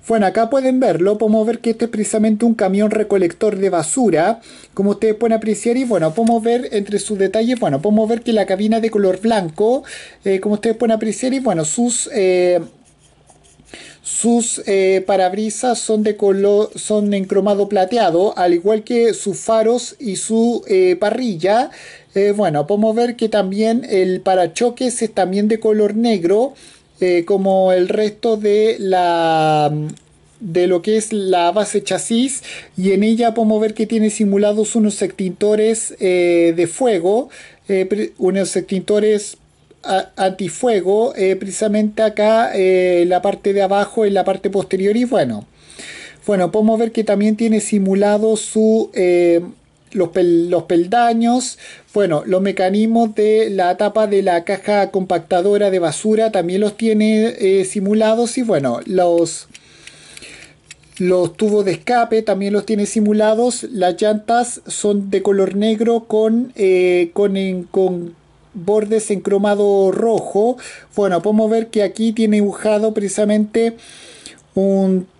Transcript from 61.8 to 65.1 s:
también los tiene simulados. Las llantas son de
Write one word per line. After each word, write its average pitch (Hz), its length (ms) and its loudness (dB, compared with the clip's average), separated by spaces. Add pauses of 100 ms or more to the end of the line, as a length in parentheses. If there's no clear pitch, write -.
también 202 320 -2
los 202 120 0
tiene 208 200 -2
simulados. 220 800 0
Las 180 380 -2
llantas 220 640 0
son 202 420 -2
de 196 120 0